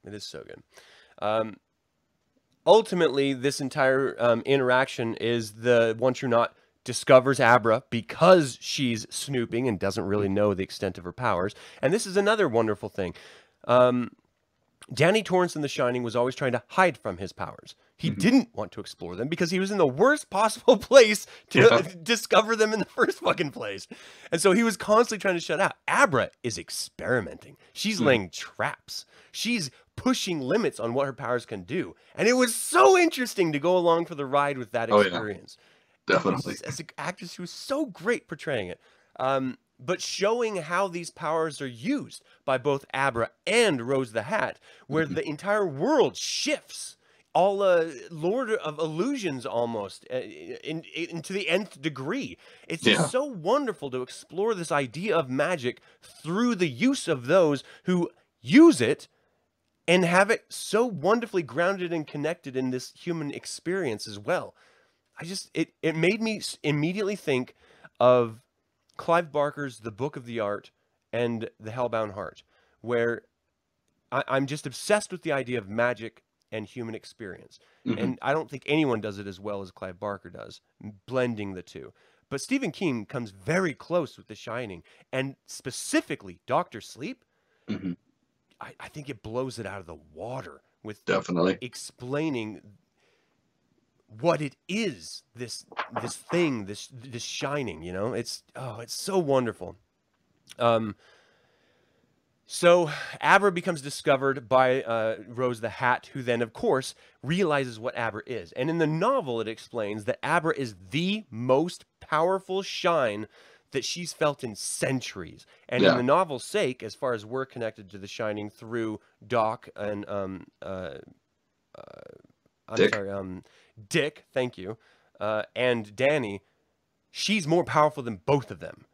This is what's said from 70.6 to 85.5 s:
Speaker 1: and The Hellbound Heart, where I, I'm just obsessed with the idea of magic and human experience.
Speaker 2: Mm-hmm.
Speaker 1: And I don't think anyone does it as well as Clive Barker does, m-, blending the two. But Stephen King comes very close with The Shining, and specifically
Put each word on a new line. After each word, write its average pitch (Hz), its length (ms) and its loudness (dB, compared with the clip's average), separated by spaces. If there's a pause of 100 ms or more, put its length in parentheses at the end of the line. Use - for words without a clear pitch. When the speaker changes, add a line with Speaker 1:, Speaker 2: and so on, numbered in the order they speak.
Speaker 1:
and 117 380 -2 (100)
The 107 120 -12
Hellbound 113 420 -4
Heart, 95 300 -12 (360)
where 117 440 -2 (840)
I, 135 200 -2
I'm 135 160 2
just 143 200 -8
obsessed 208 460 -2
with 180 120 -14
the 156 100 -2
idea 123 240 -4
of 101 120 -6
magic 113 520 -2 (300)
and 110 140 -8
human 113 300 -10
experience. - 640 -16 (260)
Speaker 2:
Mm-hmm. - 160 -2
Speaker 1:
And - 200 -2
I 135 120 -2
don't 156 160 -4
think 131 160 -14
anyone 139 360 2
does 101 180 -6
it 101 80 -10
as 95 120 -12
well 101 220 -8
as 92 100 -14
Clive 92 280 -12
Barker 101 300 -8
does, - 320 -16 (220)
m-, 104 100 -12 (120)
blending 117 480 -2
the 92 100 -10
two. 67 300 -16 (360)
But 139 120 -6
Stephen 262 300 -2
King 120 340 -2
comes 120 260 -8
very 143 420 -2
close 165 440 -4
with 98 100 -20
The 107 80 -14
Shining, 110 480 -8 (300)
and 135 220 -2 (100)
specifically - 1000 -6